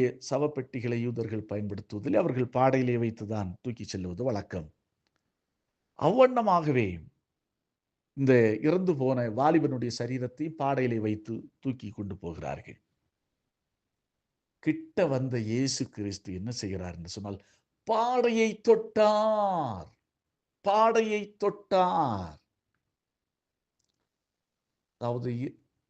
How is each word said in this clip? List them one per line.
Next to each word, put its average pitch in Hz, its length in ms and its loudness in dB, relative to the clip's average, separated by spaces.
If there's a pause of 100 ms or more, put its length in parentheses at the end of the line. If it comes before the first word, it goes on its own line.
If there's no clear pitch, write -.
(180)
சவப்பெட்டிகளை 131 840 -4
யூதர்கள் 113 500 -6
பயன்படுத்துவதில் 104 640 -4
அவர்கள் 127 400 0
பாடையிலே 123 400 2
வைத்துதான் 110 540 -4 (100)
தூக்கி 113 240 -10
செல்வது 92 400 -8
வழக்கம். 101 440 -6 (1300)
அவ்வண்ணமாகவே 180 880 4 (1300)
இந்த 135 160 4 (300)
இறந்து 180 340 2
போன 131 220 0 (120)
வாலிபனுடைய 135 680 2
சரீரத்தை 123 520 -6
பாடையிலே 135 480 -2
வைத்து 107 360 -4 (240)
தூக்கி 127 320 -8
கொண்டு 95 260 -10
போகிறார்கள். 71 640 -10 (1800)
கிட்ட 214 480 -2
வந்த 127 320 -2
இயேசு 123 500 -2
கிறிஸ்து 101 460 -10
என்ன 98 160 -8
செய்கிறார் 92 440 -8
என்று 85 140 -14
சொன்னால், 101 360 -12 (380)
பாடையை 226 800 2
தொட்டார். 214 1400 2 (640)
பாடையை 214 760 2
தொட்டார். 180 1080 0 (2500)
அதாவது, 123 340 -4
இ-, 120 320 -8 (280)